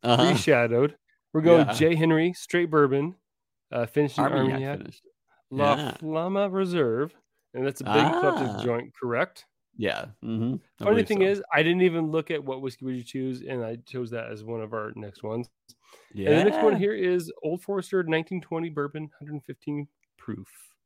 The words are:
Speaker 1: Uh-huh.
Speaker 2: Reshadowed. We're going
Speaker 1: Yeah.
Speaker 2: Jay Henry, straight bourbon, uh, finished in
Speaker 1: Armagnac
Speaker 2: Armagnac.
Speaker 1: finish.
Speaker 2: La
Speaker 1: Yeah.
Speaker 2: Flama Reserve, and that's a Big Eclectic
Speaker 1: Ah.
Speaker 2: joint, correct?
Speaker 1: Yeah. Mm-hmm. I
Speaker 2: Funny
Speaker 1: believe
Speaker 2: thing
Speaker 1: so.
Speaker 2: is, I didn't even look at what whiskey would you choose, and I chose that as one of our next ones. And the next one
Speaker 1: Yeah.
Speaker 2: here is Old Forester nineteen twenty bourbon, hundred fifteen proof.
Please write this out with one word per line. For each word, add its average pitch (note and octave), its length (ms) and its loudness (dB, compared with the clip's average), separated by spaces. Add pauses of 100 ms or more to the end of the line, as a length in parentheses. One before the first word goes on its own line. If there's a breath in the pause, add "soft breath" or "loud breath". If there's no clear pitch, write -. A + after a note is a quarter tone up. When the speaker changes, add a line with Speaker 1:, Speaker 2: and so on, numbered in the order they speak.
Speaker 1:
Uh-huh. A#2+ 280 6
Speaker 2:
Reshadowed. B2 640 2 (380)
We're D#3 80 0
going D#3+ 260 8
Speaker 1:
Yeah. G#2+ 60 0
Speaker 2:
Jay D#3 220 4
Henry, E3 380 2
straight F3 360 -2
bourbon, D3 460 2 (560)
uh, A#2+ 160 -2
finished C#3+ 300 0
in B2+ 60 0
Speaker 1:
Armagnac C3 300 2
Speaker 2:
Armagnac. C3+ 260 -6
Speaker 1:
finish. - 220 -16 (480)
Speaker 2:
La C#3+ 260 4
Speaker 1:
Yeah. C#3+ 220 -4
Speaker 2:
Flama F3+ 520 -2
Reserve, E3+ 680 0 (380)
and B2+ 120 -4
that's C3+ 160 -4
a - 40 -6
Big G#2 100 0
Eclectic C#3+ 540 2
Speaker 1:
Ah. G2+ 140 -6
Speaker 2:
joint, A#2+ 320 -4
correct? B2+ 500 -4 (320)
Speaker 1:
Yeah. C#2 280 -4 (180)
Mm-hmm. A2+ 320 -4 (240)
I - 40 -8
Speaker 2:
Funny G3+ 80 2
Speaker 1:
believe A3 160 2
Speaker 2:
thing G#3 140 0
Speaker 1:
so. F#3+ 40 4
Speaker 2:
is, G3 160 0 (120)
I D3+ 100 4
didn't F3 180 4
even E3 300 2
look D#3 200 -2
at D3 120 -4
what C3 180 -8
whiskey C3 240 -8
would B2+ 100 -4
you B2 80 -8
choose, C3 380 -6
and B2+ 220 -6
I A2+ 140 -6
chose A#2+ 340 -10
that A#2 200 -8
as G#2+ 120 -14
one A2+ 180 -8
of G#2+ 120 -10
our A2 220 -6
next G#2+ 280 -14
ones. A#2 260 -6 (640 soft breath)
And G2 140 -4
the D#3 160 6
next G#3 200 2
one G#3+ 100 6
Speaker 1:
Yeah. E3 60 0
Speaker 2:
here G3+ 140 0
is F3+ 380 -2 (120)
Old D#3+ 200 -4
Forester F#3+ 400 -4
nineteen D#3+ 380 -2
twenty E3 280 -6
bourbon, D3 480 -8
hundred D3 260 -12
fifteen D3 440 -8 (300)
proof. G#2 300 -12 (380)